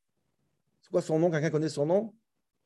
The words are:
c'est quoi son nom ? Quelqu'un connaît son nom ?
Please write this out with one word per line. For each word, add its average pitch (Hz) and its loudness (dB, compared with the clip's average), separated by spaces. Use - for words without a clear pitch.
c'est - -20
quoi 180 0
son 160 0
nom ? 175 4
Quelqu'un 160 0
connaît 151 0
son 147 -2
nom ? 202 0